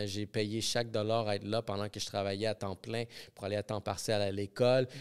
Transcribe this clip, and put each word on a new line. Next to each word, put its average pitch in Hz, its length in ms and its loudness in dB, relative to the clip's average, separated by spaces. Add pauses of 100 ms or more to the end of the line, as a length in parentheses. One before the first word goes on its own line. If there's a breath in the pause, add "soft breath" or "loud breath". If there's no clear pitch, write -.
j'ai 101 180 -2
payé 107 340 0
chaque 117 300 0
dollar 110 380 2
à 104 80 2
être 101 80 -4
là 107 180 0
pendant 101 260 -2
que 104 120 -8
je 101 80 -4
travaillais 98 400 0
à 107 80 0
temps 98 200 -4
plein 113 280 -4 (320 loud breath)
pour - 100 -8
aller 101 120 0
à 104 40 2
temps 107 180 -4
partiel 104 440 0
à 98 80 2
l'école. 123 560 4 (140 loud breath)